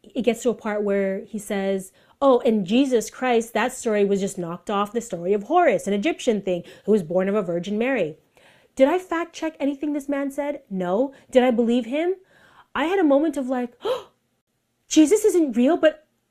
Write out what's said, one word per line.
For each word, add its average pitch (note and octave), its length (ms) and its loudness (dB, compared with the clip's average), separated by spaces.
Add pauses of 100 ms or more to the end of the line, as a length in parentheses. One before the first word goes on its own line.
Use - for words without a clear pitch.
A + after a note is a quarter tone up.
it - 200 -6
gets A3+ 200 0
to B3+ 60 0
a A3 60 0
part G#3 280 -6
where G3 420 -2
he G#3+ 140 -10
says, G3 520 -6 (300)
"Oh, C4+ 240 6
and A3 200 2
Jesus A#3+ 440 2
Christ, A#3 440 -2
that A#3 200 -2
story G#3 320 0
was G3 140 0
just G3 180 -6
knocked F3 320 -10
off G#3 240 -2
the A#3 80 -4
story F#3 320 -4
of G#3 100 -2
Horus, C#4+ 440 2
an G3 60 0
Egyptian G#3 480 -2
thing F3+ 220 -4 (220)
who G3 60 2
was G#3+ 120 4
born F3+ 260 0
of G3 60 0
a G#3+ 60 0
Virgin F3+ 380 -4
Mary." A3+ 380 -2 (580)
Did C4+ 120 6
I E4+ 120 2
fact E4 340 -6
check D#4 260 -8
anything D4 340 -4
this C#4+ 160 -6
man C#4 220 -2
said? C#4+ 380 -6
No. F#3+ 420 -2 (200)
Did B3 120 6
I B3+ 80 4
believe A#3 340 2
him? D#4+ 300 -2 (600)
I C4 100 -2
had F#4+ 140 0
a F#4 40 2
moment C#4+ 340 4
of C4 120 -4
like, B3 280 -4
<gasps> - 60 -20
"Oh, A4+ 260 -6 (760)
Jesus D#4 380 4
isn't E4+ 320 2
real," C4 200 4
but - 280 0 (260)